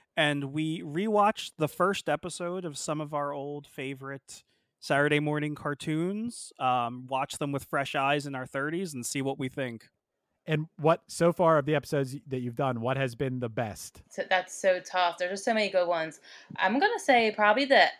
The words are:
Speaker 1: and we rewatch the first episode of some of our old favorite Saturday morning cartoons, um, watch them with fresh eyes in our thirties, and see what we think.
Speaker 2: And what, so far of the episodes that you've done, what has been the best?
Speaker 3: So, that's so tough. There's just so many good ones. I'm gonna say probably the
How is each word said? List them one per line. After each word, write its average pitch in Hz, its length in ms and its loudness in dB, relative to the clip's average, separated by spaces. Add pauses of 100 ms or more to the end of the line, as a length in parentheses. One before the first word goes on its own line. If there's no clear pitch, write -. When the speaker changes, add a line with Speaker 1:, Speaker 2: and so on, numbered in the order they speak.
(180)
Speaker 1:
and 147 280 2
we 156 360 -4
rewatch 202 760 0
the 151 100 0
first 185 420 -2
episode 175 560 -4
of 147 120 -8
some 151 240 -4
of 151 120 -8
our 143 200 -2
old 143 340 -10
favorite 135 760 -10 (360)
Saturday 147 400 4
morning 151 340 -2
cartoons, 165 1040 -4
um, 127 480 0
watch 131 300 -4
them 143 140 -2
with 139 140 -4
fresh 139 280 -2
eyes 143 320 2
in 143 80 -8
our 131 140 -6
thirties, 156 480 -4
and 120 100 -6
see 139 160 -4
what 135 160 -2
we 135 100 -2
think. 127 420 -6 (580)
Speaker 2:
And 156 180 0 (120)
what, 156 280 2
so 170 260 2
far 165 280 4
of 135 80 0
the 151 80 2
episodes 139 400 -2 (120)
that 131 120 -4
you've 123 160 -6
done, 127 260 0
what 131 160 0
has 131 160 -2
been 127 280 -4
the 120 60 -2
best? 110 600 -6
Speaker 3:
So, 196 180 -6
that's - 320 0
so 185 200 2
tough. 175 400 0
There's 180 140 -2
just 196 120 -8
so 233 80 2
many 214 160 2
good 185 180 2
ones. 160 320 -2 (380)
I'm 262 220 2
gonna 427 200 2
say 233 360 4
probably 214 300 4
the 233 200 6 (140)